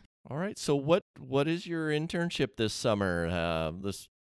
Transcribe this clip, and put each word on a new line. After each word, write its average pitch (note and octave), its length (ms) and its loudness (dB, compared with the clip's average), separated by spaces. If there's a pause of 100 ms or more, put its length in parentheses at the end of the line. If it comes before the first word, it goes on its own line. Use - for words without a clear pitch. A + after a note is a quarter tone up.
(300)
All C3 80 -6
right. F#3+ 220 -6
So C#3+ 160 2
what, D#3 260 4 (180)
what C3+ 280 0
is E3+ 180 -2
your E3 240 -4
internship D#3+ 680 -2
this A2 160 0
summer? F#2+ 540 2
Uh, E2 440 0 (100)
this, G2 260 -6 (160)